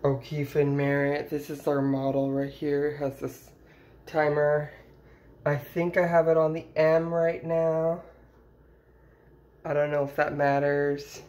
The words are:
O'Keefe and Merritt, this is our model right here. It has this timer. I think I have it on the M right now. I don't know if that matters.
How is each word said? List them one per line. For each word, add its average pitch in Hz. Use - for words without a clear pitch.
O'Keefe 143
and 143
Merritt, 143
this 143
is 143
our 143
model 139
right 139
here. 147
It 143
has 135
this -
timer. 147
I 143
think 175
I 175
have 165
it 160
on 156
the 165
M 165
right 165
now. 165
I 160
don't 147
know 143
if 139
that 151
matters. 143